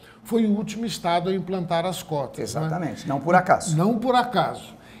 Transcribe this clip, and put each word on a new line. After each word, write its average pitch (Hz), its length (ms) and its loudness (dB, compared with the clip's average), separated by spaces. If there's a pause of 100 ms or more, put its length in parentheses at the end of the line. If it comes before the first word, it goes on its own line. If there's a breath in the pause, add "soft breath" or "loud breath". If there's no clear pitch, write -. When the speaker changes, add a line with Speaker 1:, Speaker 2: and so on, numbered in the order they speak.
(240 soft breath)
Speaker 1:
foi 226 200 2
o 208 60 4
último 214 340 -2
estado 175 460 0
a 190 40 2
implantar 175 520 -2
as 180 160 -4
cotas, 117 540 -6
né? 151 60 -2
Speaker 2:
Exatamente, 160 440 -4
não 139 140 -2
por 175 160 4
acaso. 165 400 2
Speaker 1:
Não 208 200 4
por 247 200 2
acaso. 185 580 0 (260 soft breath)